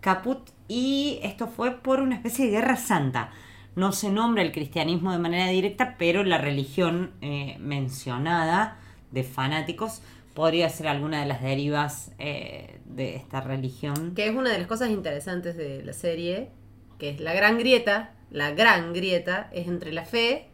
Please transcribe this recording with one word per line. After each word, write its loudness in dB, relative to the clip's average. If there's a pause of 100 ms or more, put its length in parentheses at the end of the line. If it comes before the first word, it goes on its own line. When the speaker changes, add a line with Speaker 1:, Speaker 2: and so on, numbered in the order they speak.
Speaker 1:
Caput. 0 (180)
Y 0
esto -6
fue -2
por 2
una 2
especie 0
de 4
guerra 4
santa. 0 (440)
No 2
se 0
nombra 4
el 2
cristianismo 0
de 0
manera 2
directa, 0
pero 4
la 4
religión, 0
eh, -6
mencionada 0 (320)
de -2
fanáticos -4 (320)
podría 4
ser -6
alguna -2
de -2
las -4
derivas, -2
eh, -10
de -6
esta -8
religión. -6
Speaker 2:
Que 0
es -2
una 0
de 2
las -4
cosas -2
interesantes -4
de -8
la -10
serie, -4 (500)
que -6
es -8
la -2
gran 6
grieta, 4 (160)
la 0
gran 6
grieta 0
es -6
entre -4
la -6
fe 0